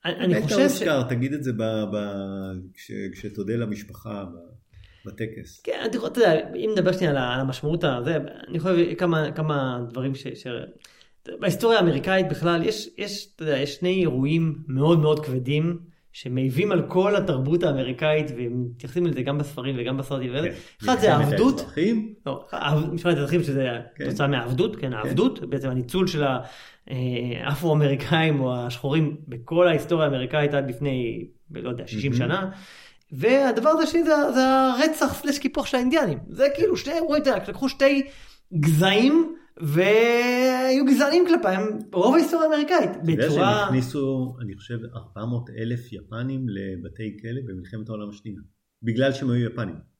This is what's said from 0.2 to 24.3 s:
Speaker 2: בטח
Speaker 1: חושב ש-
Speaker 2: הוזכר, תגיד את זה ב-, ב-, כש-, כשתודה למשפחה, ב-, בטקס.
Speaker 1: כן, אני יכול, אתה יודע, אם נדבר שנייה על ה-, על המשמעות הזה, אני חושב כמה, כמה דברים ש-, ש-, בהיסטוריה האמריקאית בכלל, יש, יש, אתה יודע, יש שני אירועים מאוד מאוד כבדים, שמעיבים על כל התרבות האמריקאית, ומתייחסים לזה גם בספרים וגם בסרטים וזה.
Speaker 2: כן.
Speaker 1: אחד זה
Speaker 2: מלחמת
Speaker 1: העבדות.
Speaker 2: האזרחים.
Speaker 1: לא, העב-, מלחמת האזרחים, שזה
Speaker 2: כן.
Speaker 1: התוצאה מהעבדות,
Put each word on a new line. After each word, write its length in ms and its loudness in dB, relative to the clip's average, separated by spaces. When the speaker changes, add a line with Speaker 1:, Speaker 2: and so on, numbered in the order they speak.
Speaker 2:
בטח 100 0
Speaker 1:
חושב 120 0
ש- 40 4
Speaker 2:
הוזכר, 420 2
תגיד 300 -2
את 120 -4
זה 80 -2
ב-, 400 -2
ב-, 600 -6
כש-, 160 -20
כשתודה 440 -6
למשפחה, 680 -8
ב-, 840 -20
בטקס. 560 -12
Speaker 1:
כן, 200 -4
אני 120 -2
יכול, 120 -4
אתה 120 -2
יודע, 120 6
אם 160 -2
נדבר 200 2
שנייה 180 0
על 60 0
ה-, 180 -2
על 60 -2
המשמעות 440 -4
הזה, 320 -2
אני 120 -6
חושב 380 2
כמה, 320 0
כמה 500 -2
דברים 240 -4
ש-, 200 -12
ש-, 120 -16
בהיסטוריה 380 2
האמריקאית 500 2
בכלל, 340 0
יש, 360 -4
יש, 380 -10
אתה 80 -12
יודע, 140 0
יש 160 -4
שני 260 0
אירועים 580 2
מאוד 320 4
מאוד 260 2
כבדים, 520 -2
שמעיבים 580 0
על 160 2
כל 280 2
התרבות 460 0
האמריקאית, 640 0
ומתייחסים 720 -4
לזה 160 -2
גם 160 -2
בספרים 400 -6
וגם 180 -2
בסרטים 380 -6
וזה. 140 -2
Speaker 2:
כן. 60 -6
Speaker 1:
אחד 160 2
זה 80 6
Speaker 2:
מלחמת 220 6
Speaker 1:
העבדות. 300 4
Speaker 2:
האזרחים. 540 -2
Speaker 1:
לא, 260 -8
העב-, 400 0
מלחמת 240 0
האזרחים, 260 0
שזה 260 -2
Speaker 2:
כן. 120 -10
Speaker 1:
התוצאה 200 -2
מהעבדות, 500 0